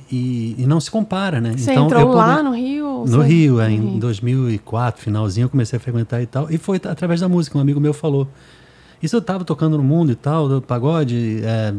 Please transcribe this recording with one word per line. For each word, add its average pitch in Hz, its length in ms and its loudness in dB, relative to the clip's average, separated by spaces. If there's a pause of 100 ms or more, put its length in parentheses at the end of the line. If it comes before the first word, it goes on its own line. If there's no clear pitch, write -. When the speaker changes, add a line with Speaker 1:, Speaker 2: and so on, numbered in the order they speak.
(120)
Speaker 1:
e, 123 480 -4
e 127 80 0
não 156 120 4
se - 120 -8
compara, 190 500 -2
né? 117 160 -2
Speaker 2:
Você 131 140 -2
Speaker 1:
Então, 190 160 4
Speaker 2:
entrou 240 140 6
Speaker 1:
eu 247 60 6
poder-, 254 120 4
Speaker 2:
lá 254 240 4
no 269 80 0
Rio, 262 360 -4
ou 247 200 -4
Speaker 1:
no 120 100 4
Speaker 2:
você 143 100 4
Speaker 1:
Rio, 147 320 4
é, 110 80 2
Speaker 2:
no 107 60 2
Speaker 1:
em 107 60 0 (100)
Speaker 2:
Rio? 104 100 -2
Speaker 1:
dois 110 220 -4
mil 123 280 0
e 107 100 -2
quatro, 113 420 -4
finalzinho, 107 440 -2
eu 127 40 0
comecei 127 280 -2
a - 20 -2
frequentar 120 420 -4
e 117 60 -4
tal. 151 240 -4
E 165 80 -2
foi 190 200 -4
t-, - 80 -12
através 170 320 -2
da 185 80 -2
música, 170 300 0
um 143 40 0
amigo 143 180 2
meu 147 140 2
falou. 139 340 -2 (720)
Isso 165 140 -4
eu 233 60 0
tava 185 220 -4
tocando 156 320 0
no 143 80 0
mundo 151 280 2
e 117 40 0
tal, 147 320 -2
do 135 140 0
pagode, 120 840 -2
é, 110 360 -2